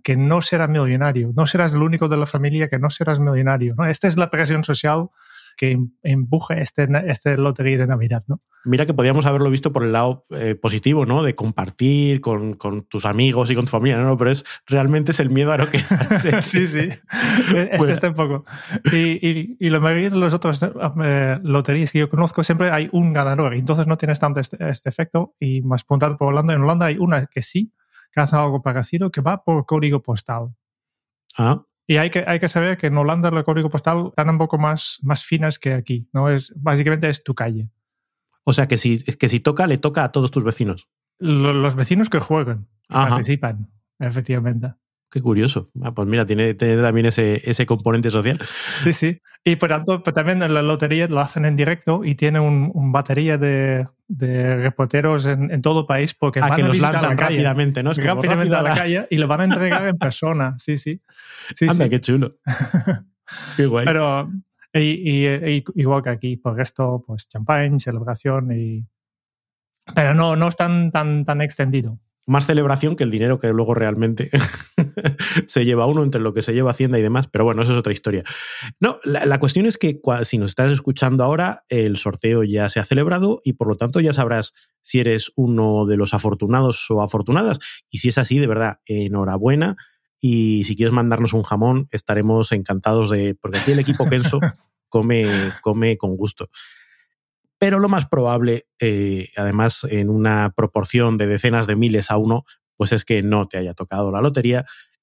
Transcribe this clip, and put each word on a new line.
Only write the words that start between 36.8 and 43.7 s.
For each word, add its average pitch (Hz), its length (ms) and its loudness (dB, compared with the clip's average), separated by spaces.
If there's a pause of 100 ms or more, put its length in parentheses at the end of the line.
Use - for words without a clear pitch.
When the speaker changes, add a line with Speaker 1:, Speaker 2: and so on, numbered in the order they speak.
Speaker 1:
es 143 140 -4
tu 135 100 -4
calle. 110 360 -4 (720)
Speaker 2:
O 139 80 2
sea, 135 160 2
que 123 100 0
si, 117 160 2
es 117 220 -4
que 120 140 0
si 120 100 0
toca, 147 280 0
le 143 100 2
toca 151 260 0
a 120 80 -2
todos 127 180 0
tus 120 140 -2
vecinos. 107 460 -4 (280)
Speaker 1:
Lo-, 143 360 2
los 139 220 0
vecinos 180 340 2
que 165 100 0
juegan, 123 480 -2 (220)
que - 60 -6
Speaker 2:
Ajá. 131 140 2
Speaker 1:
participan, 123 640 -2 (280)